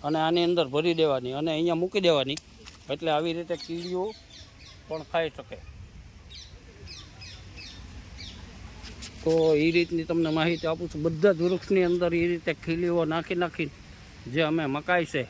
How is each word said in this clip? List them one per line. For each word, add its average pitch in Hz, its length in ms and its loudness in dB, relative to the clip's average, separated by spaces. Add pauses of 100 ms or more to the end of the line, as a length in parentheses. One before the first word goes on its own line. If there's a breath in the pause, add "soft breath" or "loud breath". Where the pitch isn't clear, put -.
અને 151 140 2
આની 170 260 4
અંદર 170 240 4
ભરી 156 260 2
દેવાની 135 380 2
અને 156 200 0
અહીંયા 165 220 2
મૂકી 185 260 0
દેવાની, 151 360 4 (540)
એટલે 160 200 -2
આવી 160 220 2
રીતે 170 240 -4
કીડીઓ 175 580 -4 (760)
પણ 156 140 -6
ખાઈ 165 280 0
શકે. - 260 -14 (3750)
તો 160 300 4
એ 156 160 4
રીતની 170 340 2
તમને 165 260 2
માહિતી 165 360 2
આપું 165 220 -2
છું. 151 140 -6
બધા 165 300 4
જ 160 100 2
વૃક્ષની 180 400 2
અંદર 175 320 2
એ 170 120 2
રીતે 170 280 0
ખીલીઓ 170 500 0
નાખી 160 300 -2
નાખી 170 360 -2 (600)
જે 156 100 2
અમે 156 240 2
મકાઈ 151 380 2
છે 131 260 -2